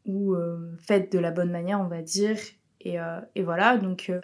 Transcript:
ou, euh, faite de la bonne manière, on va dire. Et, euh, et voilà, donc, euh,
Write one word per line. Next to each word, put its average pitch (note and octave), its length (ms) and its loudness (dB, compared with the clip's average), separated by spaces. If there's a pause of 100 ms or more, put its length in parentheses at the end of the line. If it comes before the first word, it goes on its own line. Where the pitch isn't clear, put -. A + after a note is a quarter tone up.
ou, G3 280 0
euh, E3+ 440 -4
faite G3 340 2
de F#3 60 2
la E3+ 120 2
bonne F3 200 0
manière, F3 300 -2
on F#3 80 -2
va E3+ 140 -6
dire. G3+ 340 0 (440)
Et, F3 180 -4
euh, E3 220 -6 (140)
et G3 80 0
voilà, F#3 340 4
donc, F#3 340 -2
euh, F3+ 140 -2